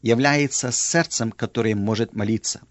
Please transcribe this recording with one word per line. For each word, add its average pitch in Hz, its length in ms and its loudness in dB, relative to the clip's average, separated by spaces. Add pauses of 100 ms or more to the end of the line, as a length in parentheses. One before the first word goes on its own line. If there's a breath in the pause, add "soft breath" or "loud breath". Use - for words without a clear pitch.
является 131 680 2
сердцем, 120 600 -2
которое 110 440 -2
может 107 400 -2
молиться. 107 560 -4